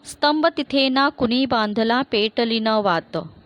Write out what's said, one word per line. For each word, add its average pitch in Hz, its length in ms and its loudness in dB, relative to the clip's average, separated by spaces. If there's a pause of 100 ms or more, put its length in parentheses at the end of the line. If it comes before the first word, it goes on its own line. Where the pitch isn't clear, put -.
"स्तंभ 302 420 0 (100)
तिथे 277 320 0
ना 269 200 2
कुणी 254 380 0
बांधला 226 640 0
पेटली 226 480 0
न 220 80 -2
वात." 202 500 0 (300)